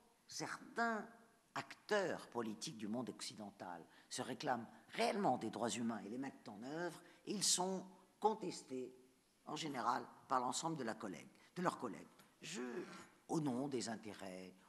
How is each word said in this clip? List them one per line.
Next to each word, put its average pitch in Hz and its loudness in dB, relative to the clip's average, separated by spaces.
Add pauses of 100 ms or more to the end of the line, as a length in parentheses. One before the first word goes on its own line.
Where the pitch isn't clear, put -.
(260)
certains - 0 (480)
acteurs 165 2
politiques 113 -2
du 107 -6
monde 113 0
occidental 95 -8 (240)
se - -2
réclament 120 0 (220)
réellement 202 4
des 110 -2
droits 110 2
humains 113 0
et 101 -8
les 117 -4
mettent 135 -6
en 107 -10
œuvre, 156 -4 (240)
ils 180 0
sont 185 4 (360)
contestés 160 2 (520)
en 147 -4
général 123 2 (220)
par 131 6
l'ensemble 151 2
de 131 0
la 110 2
collègue, 80 -6 (280)
de 180 0
leurs 165 4
collègues. 87 -6 (320)
Je, 175 -6 (680)
au 165 2
nom 139 2
des 117 0
intérêts, 95 -6 (140)